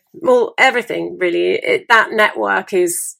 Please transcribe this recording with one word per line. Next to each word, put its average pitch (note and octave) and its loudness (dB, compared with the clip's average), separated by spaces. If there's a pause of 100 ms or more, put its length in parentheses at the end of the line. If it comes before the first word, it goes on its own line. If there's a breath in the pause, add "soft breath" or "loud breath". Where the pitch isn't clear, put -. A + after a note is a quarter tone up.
(140)
well, B3 2
everything F3 -4
really. F3+ 0
It, - -2
that A3+ 4
network G#3 0
is, F3+ -2